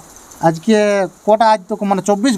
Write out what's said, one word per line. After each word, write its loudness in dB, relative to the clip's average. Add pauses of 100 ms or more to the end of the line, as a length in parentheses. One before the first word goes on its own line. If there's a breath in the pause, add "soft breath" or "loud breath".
(480)
আজকে 0 (500)
কটা, 2
আজ 0
তো -8 (160)
মানে -2
চব্বিশ 0